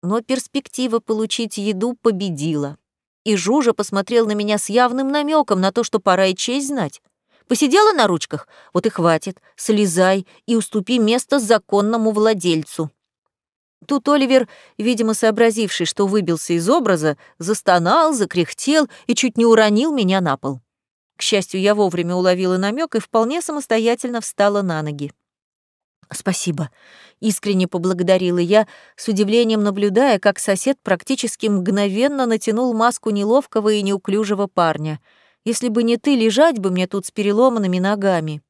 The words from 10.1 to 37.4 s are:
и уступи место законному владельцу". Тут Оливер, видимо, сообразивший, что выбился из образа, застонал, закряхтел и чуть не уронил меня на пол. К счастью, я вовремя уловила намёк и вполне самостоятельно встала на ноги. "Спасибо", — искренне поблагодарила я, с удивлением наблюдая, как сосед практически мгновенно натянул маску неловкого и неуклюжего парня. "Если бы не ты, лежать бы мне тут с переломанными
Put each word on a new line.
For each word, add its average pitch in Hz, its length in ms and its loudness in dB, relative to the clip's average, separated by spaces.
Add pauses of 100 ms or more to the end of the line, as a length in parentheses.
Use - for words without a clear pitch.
и 233 100 0
уступи 220 420 -2
место 233 400 0
законному 220 760 0
владельцу". 180 760 0 (960)
Тут 277 220 -2
Оливер, 269 400 4 (300)
видимо, 220 340 0
сообразивший, 220 720 2
что 196 220 -2
выбился 175 480 0
из 170 160 0
образа, 185 480 2 (200)
застонал, 202 760 2
закряхтел 247 760 0 (180)
и 240 80 0
чуть 233 220 -2
не 226 80 2
уронил 226 480 4
меня 190 280 0
на 151 180 -2
пол. 135 220 -8 (580)
К - 40 -10
счастью, 190 380 -2
я 202 140 2
вовремя 175 400 0
уловила 180 420 0
намёк 214 380 -4
и 233 40 0
вполне 240 440 -2
самостоятельно 240 800 -2
встала 202 400 0
на 165 200 -4
ноги. 147 300 -8 (1000)
"Спасибо", — 165 600 -6 (500)
искренне 196 480 0
поблагодарила 180 680 0
я, 202 280 4 (300)
с - 120 -10
удивлением 214 540 2
наблюдая, 208 560 2
как 196 200 0
сосед 214 440 -2
практически 214 640 -4
мгновенно 202 800 0
натянул 226 460 0
маску 226 380 0
неловкого 214 600 0
и 214 120 0
неуклюжего 196 640 -2
парня. 156 540 -2 (440)
"Если 233 240 -2
бы 220 140 0
не 233 160 0
ты, 285 160 2
лежать 233 440 4
бы 190 120 -2
мне 180 160 -2
тут 190 200 -6
с - 40 -12
переломанными 208 680 0